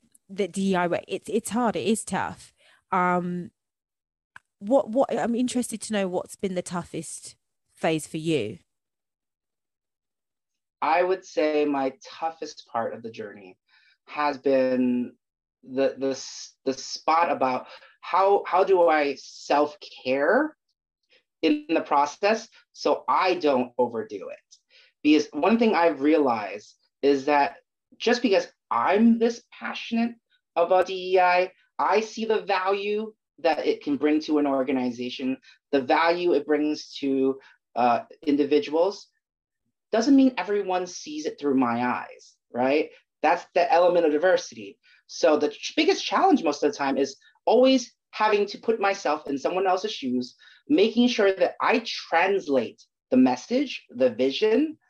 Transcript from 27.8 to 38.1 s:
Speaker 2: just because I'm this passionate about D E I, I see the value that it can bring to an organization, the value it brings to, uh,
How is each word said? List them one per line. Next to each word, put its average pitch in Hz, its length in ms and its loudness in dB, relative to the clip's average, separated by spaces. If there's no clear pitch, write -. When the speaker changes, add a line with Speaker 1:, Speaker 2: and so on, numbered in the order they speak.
Speaker 2:
just 240 240 0
because 190 260 2
I'm 202 480 4
this 226 240 0
passionate 233 640 -6
about 180 300 2
D 185 300 -4
E 185 40 6
I, 180 320 2
I 175 220 2
see 220 240 -8
the 214 160 0
value 196 720 -4
that 156 260 0
it - 180 -2
can 143 140 -2
bring 151 240 2
to 156 160 -2
an 147 80 2
organization, 127 920 -4
the 139 100 2
value 170 520 2
it 143 120 0
brings 151 540 -2
to, 135 400 -2
uh, 120 260 2